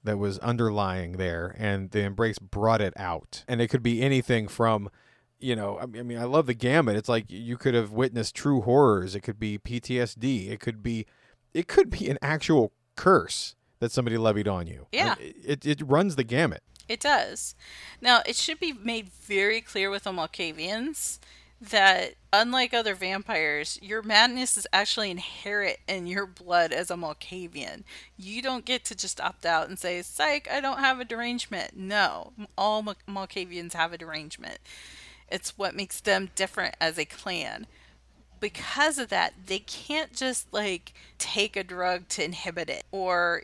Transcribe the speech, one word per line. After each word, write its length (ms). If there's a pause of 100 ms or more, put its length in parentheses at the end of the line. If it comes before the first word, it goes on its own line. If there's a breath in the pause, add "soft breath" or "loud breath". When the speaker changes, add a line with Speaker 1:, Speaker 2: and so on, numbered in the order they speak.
Speaker 1:
that 160
was 220
underlying 720
there, 460
and 320
the 100
embrace 380
brought 400
it 160
out. 540
And 120
it 60
could 160
be 180
anything 460
from, 420 (520 soft breath)
you 160
know, 200
I 80
mean, 140
I 40
mean, 140
I 60
love 220
the 80
gamut. 420
It's 140
like 180
you 300
could 160
have 180
witnessed 420
true 280
horrors. 520
It 80
could 180
be 180
P 240
T 180
S 160
D. 340
It 120
could 200
be, 240 (480 soft breath)
it 140
could 220
be 200
an 120
actual 500 (240)
curse 600 (240)
that 120
somebody 260
levied 300
on 200
you. 260
Speaker 2:
Yeah. 260
Speaker 1:
It, 460
it, 0
it 200
runs 300
the 80
gamut. 400 (240)
Speaker 2:
It 140
does. 540 (440 loud breath)
Now, 260
it 120
should 220
be 120
made 380
very 500
clear 300
with 140
the 80
Malkavians 1080 (420 soft breath)
that, 520 (180)
unlike 420
other 220
vampires, 840
your 200
madness 540
is 160
actually 400
inherent 640 (120)
in 180
your 180
blood 460
as 180
a 60
Malkavian. 880 (340 loud breath)
You 240
don't 220
get 220
to 100
just 240
opt 260
out 220
and 100
say, 240
"Psych, 480
I 120
don't 180
have 220
a 40
derangement." 720
No, 560 (260)
all 240
Mal-, 140 (140)
Malkavians 640
have 180
a 60
derangement. 640 (680 loud breath)
It's 280
what 180
makes 240
them 340
different 460
as 180
a 60
clan. 640 (720 soft breath)
Because 580
of 120
that, 240 (140)
they 120
can't 540
just, 400
like, 400 (240 soft breath)
take 400
a 60
drug 440
to 160
inhibit 460
it 200
or 540